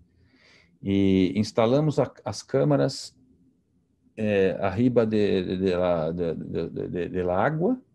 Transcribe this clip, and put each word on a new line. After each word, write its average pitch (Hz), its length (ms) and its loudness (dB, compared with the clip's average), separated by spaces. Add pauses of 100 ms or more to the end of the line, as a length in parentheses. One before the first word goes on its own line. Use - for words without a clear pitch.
(800)
e 95 540 2
instalamos 123 640 0
a, 123 120 -2 (140)
as - 180 -10
câmeras, 139 720 -2 (1000)
eh, 101 420 2
arriba 117 460 2
de, 101 380 2
de, 92 140 -4
de 92 180 0
la, 87 360 0
de, 85 240 -4
de, 85 340 -6
de, 98 200 -8
de, 87 200 -4
de 90 140 -4
la 90 200 0
água, 165 360 -2 (160)